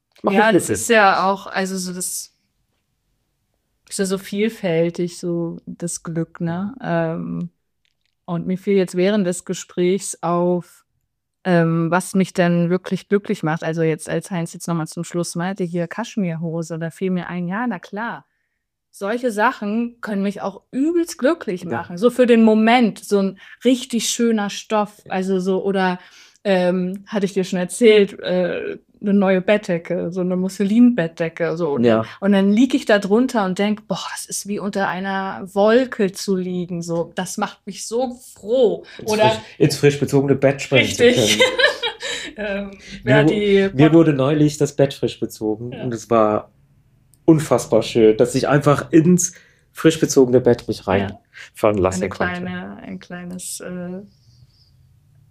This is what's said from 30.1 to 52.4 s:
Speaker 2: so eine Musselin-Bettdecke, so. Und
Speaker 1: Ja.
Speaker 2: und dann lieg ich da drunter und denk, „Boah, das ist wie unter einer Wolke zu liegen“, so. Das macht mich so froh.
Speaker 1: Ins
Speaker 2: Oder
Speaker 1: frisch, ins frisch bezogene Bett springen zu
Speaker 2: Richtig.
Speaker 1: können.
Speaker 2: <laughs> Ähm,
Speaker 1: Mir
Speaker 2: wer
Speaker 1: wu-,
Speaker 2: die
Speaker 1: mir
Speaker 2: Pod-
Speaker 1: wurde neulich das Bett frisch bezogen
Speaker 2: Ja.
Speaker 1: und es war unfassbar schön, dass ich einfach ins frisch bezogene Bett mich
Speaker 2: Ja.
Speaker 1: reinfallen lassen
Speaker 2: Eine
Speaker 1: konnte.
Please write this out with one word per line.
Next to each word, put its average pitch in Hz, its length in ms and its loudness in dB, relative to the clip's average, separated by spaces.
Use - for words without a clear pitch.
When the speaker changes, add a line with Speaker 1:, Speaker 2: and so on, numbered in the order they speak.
Speaker 2:
so 180 100 -4
eine 180 140 -2
Musselin-Bettdecke, 180 1200 0
so. 165 160 -2
Und 123 120 0
Speaker 1:
Ja. 110 180 4
Speaker 2:
und 196 140 2
dann 196 180 4
lieg 247 240 2
ich 254 100 -2
da 208 140 4
drunter 208 460 0
und 185 120 -4
denk, 208 300 -2
„Boah, 180 240 -6
das - 160 -14
ist - 200 -10
wie 208 120 -6
unter 196 280 -4
einer 190 540 -6
Wolke 220 560 2
zu 196 240 -4
liegen“, 180 480 -6
so. 170 320 -4
Das 180 220 -6
macht - 280 -8
mich - 220 -14
so 240 280 -4
froh. 214 500 0
Speaker 1:
Ins 214 120 -4
Speaker 2:
Oder 214 200 4
Speaker 1:
frisch, 220 100 -4
ins 151 200 2
frisch 143 220 4
bezogene 139 360 2
Bett 135 260 2
springen 127 300 2
zu - 120 0
Speaker 2:
Richtig. 127 360 4
Speaker 1:
können. 508 180 4
Speaker 2:
<laughs> 494 800 -4
Ähm, 202 320 -6
Speaker 1:
Mir - 100 -20
Speaker 2:
wer - 220 4
Speaker 1:
wu-, 156 40 4
Speaker 2:
die 196 440 2
Speaker 1:
mir 135 160 6
Speaker 2:
Pod- 151 80 0
Speaker 1:
wurde 156 160 6
neulich 147 440 2
das 143 180 0
Bett 139 180 2
frisch - 260 -6
bezogen 110 520 -6
Speaker 2:
Ja. - 120 -12
Speaker 1:
und 123 100 -4
es 110 160 -8
war 107 420 2
unfassbar 131 580 4
schön, 110 340 6
dass 123 180 2
ich 131 120 -2
einfach 143 440 2
ins 170 420 4
frisch 160 260 2
bezogene 127 420 4
Bett 120 260 2
mich - 180 -8
Speaker 2:
Ja. - 0 -
Speaker 1:
reinfallen 101 920 -2
lassen 185 240 0
Speaker 2:
Eine 190 60 -2
Speaker 1:
konnte. 180 320 -6